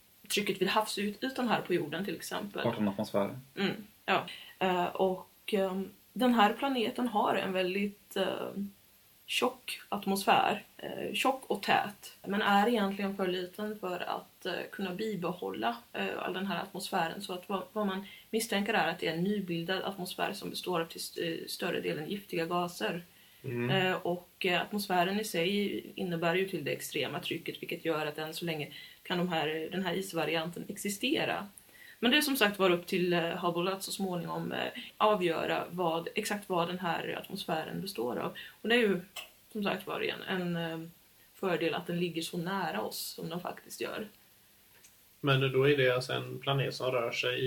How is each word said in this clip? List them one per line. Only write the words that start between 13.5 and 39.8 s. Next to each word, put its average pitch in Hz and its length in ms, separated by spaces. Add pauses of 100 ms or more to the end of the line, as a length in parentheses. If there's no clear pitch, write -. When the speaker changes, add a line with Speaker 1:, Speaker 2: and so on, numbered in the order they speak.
Speaker 1:
för 180 220
att, - 460
eh, 180 60 (200)
kunna 185 220
bibehålla, 196 840 (160)
eh, 196 140 (120)
all - 140
den 185 140
här 175 160
atmosfären. 180 600
Så 190 100
att 180 160
vad, 190 140 (100)
vad 214 140
man 190 200 (240)
misstänker 214 440
är 165 140
att 170 100
det - 100
är 160 60
en 170 100
nybildad 180 580
atmosfär 180 500
som 185 180
består 175 300
av 165 60
till 180 140
st-, - 420
eh, - 40
större - 340
delen 165 300
giftiga 185 360
gaser. 175 560 (420)
Speaker 3:
Mm. 120 260
Speaker 1:
Eh, 185 260
och, - 500
eh, 180 160
atmosfären 196 580
i 220 40
sig 196 560 (140)
innebär 170 400
ju 190 140
till 160 160
det 165 80
extrema 143 480
trycket, - 420
vilket - 220
gör 156 220
att 147 120
än 156 160
så 170 100
länge 156 240 (340)
kan 180 160
de 175 100
här, 160 440
den 190 120
här 170 100
isvarianten 165 760
existera. 202 800 (560)
Men 233 80
det 285 60
är 302 60
som 277 140
sagt 208 220
var 190 120
upp 175 160
till, 180 260
eh, 175 100
Hubble 175 500
att 196 100
så - 100
småningom, 170 600
eh, - 280 (160)
avgöra 170 760
vad, 170 440
exakt 214 340
vad 175 200
den 180 100
här 170 440
atmosfären 170 580
består 220 380
av. - 140 (300)
Och 208 60
det 226 60
är 240 40
ju 202 220 (520)
som 214 120
sagt 190 220